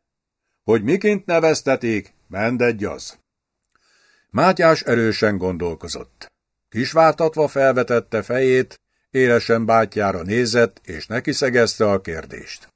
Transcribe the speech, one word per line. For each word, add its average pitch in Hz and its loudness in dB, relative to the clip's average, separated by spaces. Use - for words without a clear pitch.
Hogy 107 2
miként 190 0
neveztetik, 139 0
mindegy 113 -2
az.” 71 -12
Mátyás 165 2
erősen 110 0
gondolkozott. 87 -8
Kisvártatva 156 0
felvetette 123 0
fejét, 127 0
élesen 117 2
bátyjára 104 0
nézett, 117 0
és 78 -14
neki 127 -6
szegezte 120 0
a 98 0
kérdést. - -14